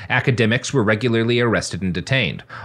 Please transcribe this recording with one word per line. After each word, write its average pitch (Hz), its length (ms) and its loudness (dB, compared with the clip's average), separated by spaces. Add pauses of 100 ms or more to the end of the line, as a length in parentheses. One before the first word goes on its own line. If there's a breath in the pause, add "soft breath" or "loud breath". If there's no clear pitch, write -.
Academics 123 640 2
were 139 80 2
regularly 113 600 2
arrested 98 400 0
and 92 120 -2
detained. 92 500 -2 (220 loud breath)